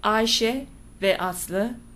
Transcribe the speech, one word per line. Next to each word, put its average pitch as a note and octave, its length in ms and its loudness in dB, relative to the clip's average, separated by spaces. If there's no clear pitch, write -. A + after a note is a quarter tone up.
Ayşe A3+ 640 2
ve F#3+ 160 2
Aslı F#3 560 -2